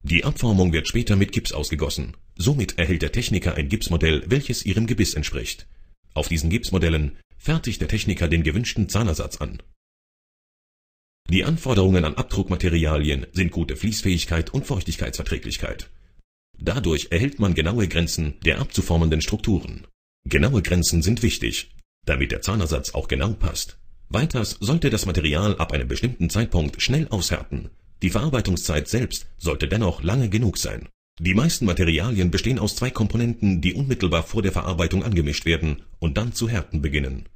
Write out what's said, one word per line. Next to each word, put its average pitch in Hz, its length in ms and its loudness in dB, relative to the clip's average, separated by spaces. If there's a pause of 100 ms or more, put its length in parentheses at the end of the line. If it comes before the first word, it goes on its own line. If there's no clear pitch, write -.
Die 85 200 2
Abformung 101 480 4
wird 78 160 0
später 113 280 2
mit 95 160 2
Gips - 200 -2
ausgegossen. 71 640 -4 (220)
Somit 117 400 0
erhält 82 240 2
der 76 100 -2
Techniker 95 440 0
ein 73 140 -2
Gipsmodell, 80 580 2
welches 127 380 0
ihrem 107 220 2
Gebiss 104 280 0
entspricht. - 520 -6 (460)
Auf - 140 -2
diesen 82 220 0
Gipsmodellen 80 680 0 (200)
fertigt 156 440 -2
der 78 60 -2
Techniker 101 400 0
den 82 160 4
gewünschten 95 440 0
Zahnersatz 98 500 -2
an. - 240 -8 (1700)
Die 87 140 4
Anforderungen 98 640 4
an 78 100 -2
Abdruckmaterialien 78 1160 0
sind 90 180 0
gute - 240 -2
Fließfähigkeit 92 760 -2
und 135 120 -2
Feuchtigkeitsverträglichkeit. - 1200 -6 (680)
Dadurch 82 500 0
erhält 113 300 0
man 95 160 4
genaue 90 320 2
Grenzen 80 480 0 (100)
der 80 140 4
abzuformenden 80 640 2
Strukturen. - 680 -2 (360)
Genaue 101 380 2
Grenzen 85 400 2
sind 117 220 2
wichtig, - 480 -2 (340)
damit 69 260 0
der 50 100 -6
Zahnersatz 85 520 -2
auch - 140 -4
genau 80 260 0
passt. - 440 -4 (320)
Weiters 120 500 0
sollte 143 300 2
das 107 180 0
Material 82 500 2
ab - 140 -2
einem 69 160 -2
bestimmten 85 420 -2
Zeitpunkt 90 520 0
schnell 147 280 2
aushärten. - 600 -4 (320)
Die 92 100 2
Verarbeitungszeit 101 760 0
selbst - 400 -2 (100)
sollte 73 300 -2
dennoch 92 360 0
lange 110 260 0
genug 107 280 2
sein. - 320 -6 (300)
Die 87 140 0
meisten 131 320 2
Materialien 90 640 2
bestehen 117 300 0
aus 104 160 -2
zwei 127 160 -2
Komponenten, 113 720 0
die 87 120 2
unmittelbar 92 500 0
vor - 180 -2
der 95 100 0
Verarbeitung 90 520 0
angemischt 82 420 0
werden 80 360 0 (180)
und 78 180 0
dann 110 160 -2
zu 117 160 -2
härten 85 320 -2
beginnen. 69 540 -4